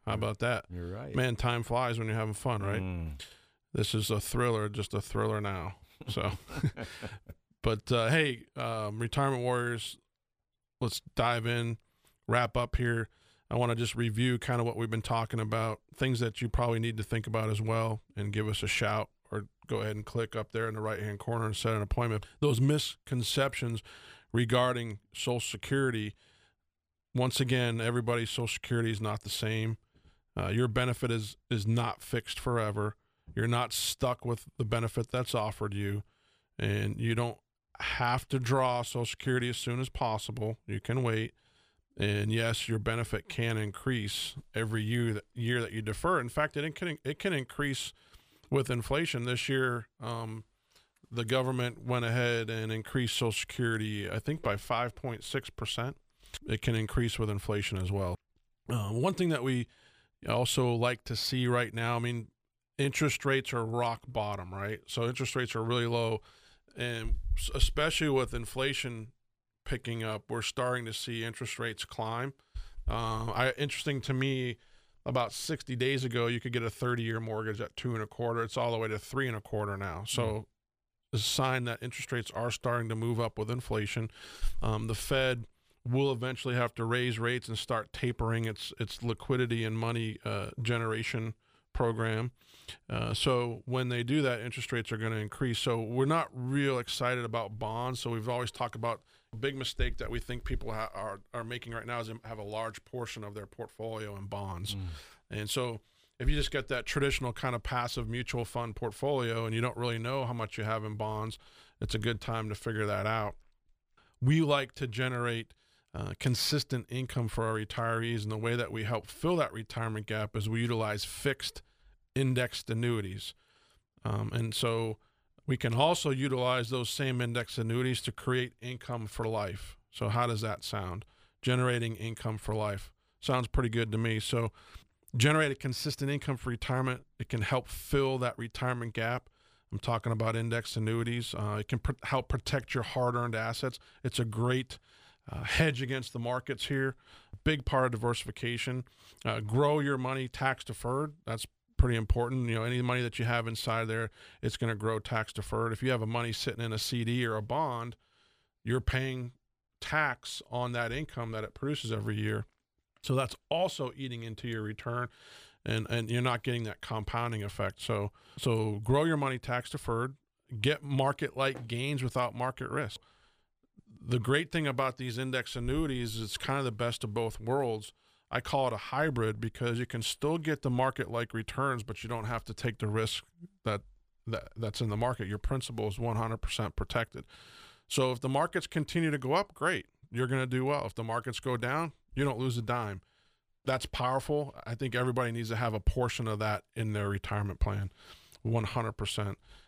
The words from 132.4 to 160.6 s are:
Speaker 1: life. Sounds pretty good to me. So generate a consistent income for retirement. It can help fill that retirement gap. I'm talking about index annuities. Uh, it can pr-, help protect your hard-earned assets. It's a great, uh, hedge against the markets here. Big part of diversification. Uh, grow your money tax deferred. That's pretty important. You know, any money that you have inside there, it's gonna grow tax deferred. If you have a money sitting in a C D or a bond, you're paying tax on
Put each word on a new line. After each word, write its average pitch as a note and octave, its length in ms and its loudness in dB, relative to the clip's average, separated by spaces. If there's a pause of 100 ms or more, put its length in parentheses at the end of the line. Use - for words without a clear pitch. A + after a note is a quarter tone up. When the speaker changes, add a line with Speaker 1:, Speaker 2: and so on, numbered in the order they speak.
Speaker 1:
life. G#2 380 -2 (280)
Sounds B2+ 280 2
pretty B2+ 200 2
good A2+ 220 2
to A2+ 80 2
me. A2+ 220 2
So A#2 320 0 (640)
generate D3 340 8
a C3 60 -2
consistent C#3 520 -4
income C#3+ 280 0
for B2+ 140 -4
retirement. B2+ 520 0 (160)
It A#2+ 100 -6
can A2 140 0
help B2+ 240 2
fill C3+ 520 2
that B2 200 0
retirement A#2 560 -2
gap. A#2 340 0 (440)
I'm G#2 80 -2
talking A#2 320 2
about A2+ 240 2
index A#2 400 0
annuities. A#2 600 0
Uh, G#2 220 0
it G#2 80 -4
can B2 140 0
pr-, C3+ 120 -2 (120)
help B2+ 240 0
protect - 460 -2
your A#2+ 100 0
hard-earned A#2+ 500 2
assets. A#2 460 -2 (240)
It's B2+ 160 0
a A#2+ 40 4
great, B2 540 0 (520)
uh, - 140 -4
hedge C#3+ 360 4
against C3 320 -4
the B2+ 60 -6
markets B2 480 -2
here. C3+ 300 0 (480)
Big D3+ 200 4
part C3 220 4
of B2 60 2
diversification. A#2+ 920 -2 (400)
Uh, A2 140 0
grow C3+ 400 4
your C#3+ 200 2
money C3 280 -2
tax C3 380 0
deferred. C3+ 500 -2 (100)
That's A2+ 220 -4 (300)
pretty B2 200 8
important. A#2+ 520 2
You A2+ 80 2
know, A2+ 80 2
any B2 180 2
money B2 200 2
that A#2 160 -2
you A#2+ 60 2
have A#2+ 220 4
inside A2+ 400 0
there, A2 240 0 (320)
it's A2 140 -2
gonna A2+ 180 0
grow A2 240 0
tax A2 340 -2
deferred. A2+ 400 0
If G#2+ 100 -4
you B2+ 80 4
have A#2+ 120 2
a G#2+ 40 0
money A#2 260 0
sitting A#2 320 -2
in A2+ 80 -2
a G#2+ 60 -2
C A#2 260 0
D A#2+ 200 2
or A2 120 2
a G#2+ 60 -2
bond, A#2+ 540 -2 (680)
you're A#2+ 160 2
paying B2+ 520 -2 (480)
tax - 680 0
on B2 220 -2